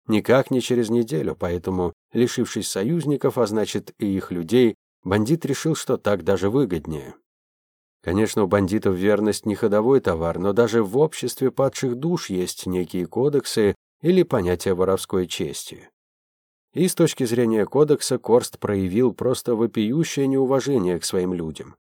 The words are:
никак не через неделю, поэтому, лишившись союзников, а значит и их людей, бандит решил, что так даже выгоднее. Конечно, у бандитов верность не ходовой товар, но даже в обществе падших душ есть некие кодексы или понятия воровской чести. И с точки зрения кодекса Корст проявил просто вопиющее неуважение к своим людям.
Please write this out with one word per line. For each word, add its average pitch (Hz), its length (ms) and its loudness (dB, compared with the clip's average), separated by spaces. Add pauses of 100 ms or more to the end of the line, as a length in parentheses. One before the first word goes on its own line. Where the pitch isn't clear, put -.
никак 113 440 2
не 131 100 2
через 120 280 0
неделю, 120 500 -2
поэтому, 90 540 -2 (180)
лишившись 117 560 -2
союзников, 139 720 -2
а 120 80 4
значит 104 520 -4
и - 100 -4
их 95 240 -2
людей, 98 440 2 (280)
бандит 107 420 0
решил, 151 300 -2
что - 220 -2
так 101 260 -2
даже 95 260 0
выгоднее. 82 640 -2 (880)
Конечно, 104 400 0
у 95 40 2
бандитов 98 480 2
верность 104 500 0
не 107 100 -2
ходовой 110 460 2
товар, 82 380 -2
но 98 140 0
даже 113 300 2
в 101 140 -2
обществе 131 540 -2
падших 131 440 -2
душ 160 340 -4
есть 90 360 -4
некие 92 400 -4
кодексы 117 720 0 (260)
или 180 220 4
понятия 92 500 0
воровской 92 540 0
чести. - 640 -10 (840)
И 170 140 2
с 175 60 -2
точки 160 300 2
зрения 113 420 2
кодекса 139 540 2
Корст - 400 2
проявил 101 520 0
просто 120 440 -2
вопиющее 117 720 0
неуважение 131 720 0
к - 60 -8
своим 92 280 -2
людям. 82 420 -8 (140)